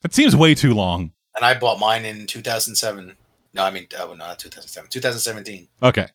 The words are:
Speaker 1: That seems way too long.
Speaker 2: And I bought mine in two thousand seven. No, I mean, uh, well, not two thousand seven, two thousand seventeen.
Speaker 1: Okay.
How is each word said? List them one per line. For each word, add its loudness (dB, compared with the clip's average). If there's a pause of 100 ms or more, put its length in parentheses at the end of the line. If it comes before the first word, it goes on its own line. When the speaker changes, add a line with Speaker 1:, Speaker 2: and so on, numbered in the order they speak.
Speaker 1:
That -6
seems 6
way 8
too 2
long. -2 (240)
Speaker 2:
And -2
I 6
bought 0
mine 0
in -12
two -12
thousand -4
seven. -6 (360)
No, -2
I 0
mean, -12
uh, -10
well, -18
not -14
two -16
thousand -20
seven, -18
two -8
thousand -4
seventeen. -8 (140)
Speaker 1:
Okay. 2